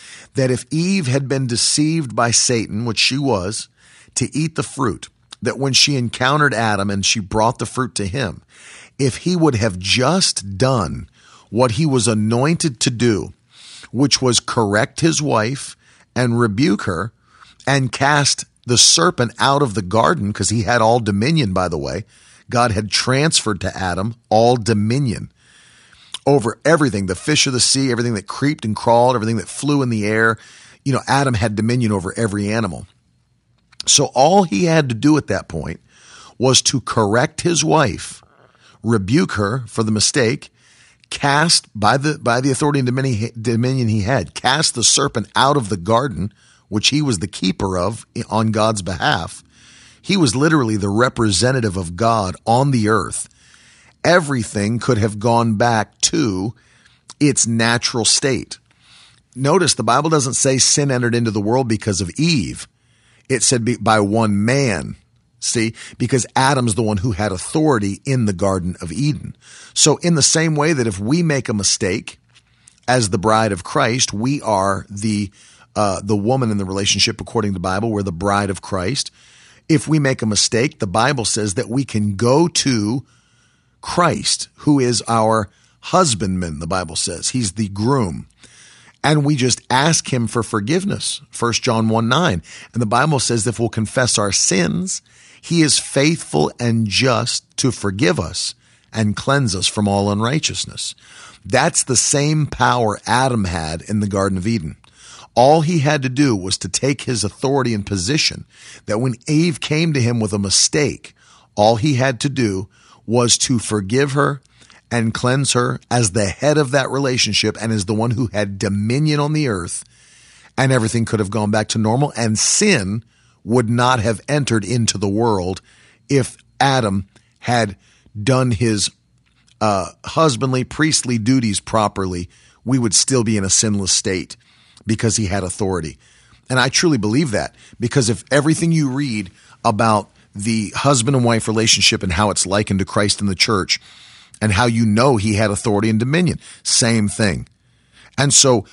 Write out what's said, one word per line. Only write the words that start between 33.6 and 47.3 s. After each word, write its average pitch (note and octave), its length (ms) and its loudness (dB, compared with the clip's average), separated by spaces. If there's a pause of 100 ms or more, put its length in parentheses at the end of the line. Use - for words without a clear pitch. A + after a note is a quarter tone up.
So - 200 4
all E3 360 4
he F#3 220 0
had D#3+ 240 2
to A#2 80 -4
do D3 200 2
at B2+ 120 -2
that F#2+ 200 -4
point D#2 320 -8 (580)
was B2 240 4
to - 180 -2
correct A#2 600 0
his F3 200 0
wife, D#3 600 0 (600)
rebuke A2+ 500 2
her A2 360 -2
for A2+ 160 -2
the A2 80 0
mistake, A2+ 580 0 (580)
cast D3 640 0
by G#2+ 240 2
the, C#3+ 220 -2
by A#2 220 0
the C#3 100 0
authority C#3 300 0
and B2 60 0
domini-, B2 440 -2 (100)
dominion B2 460 0
he G#2 160 0
had, G2 320 -2
cast C#3 400 0
the A#2 80 -4
serpent B2+ 540 0
out C3+ 200 4
of A2+ 120 -2
the G#2 80 -4
garden, G#2+ 560 0 (360)
which G2+ 200 0
he D3 120 2
was B2 200 0
the F#2+ 80 -4
keeper G2+ 500 -2